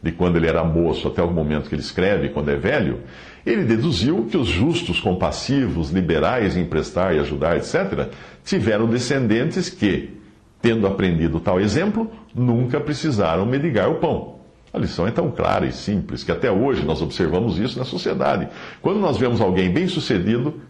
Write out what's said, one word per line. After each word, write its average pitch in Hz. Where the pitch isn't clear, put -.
de 82
quando 87
ele 82
era 80
moço 82
até -
o 85
momento 76
que 78
ele 73
escreve, 90
quando 73
é 71
velho, 85
ele 220
deduziu 127
que -
os 110
justos, 95
compassivos, 90
liberais 87
em 90
emprestar 82
e 76
ajudar, 73
et -
cetera, 151
tiveram 110
descendentes 123
que, -
tendo 113
aprendido 82
tal 92
exemplo, 202
nunca 123
precisaram 101
mendigar 127
o 165
pão. 151
A -
lição 90
é 110
tão 175
clara 92
e 65
simples 85
que -
até 101
hoje 104
nós 78
observamos 85
isso 110
na 131
sociedade. -
Quando 196
nós 160
vemos 120
alguém 92
bem-sucedido 123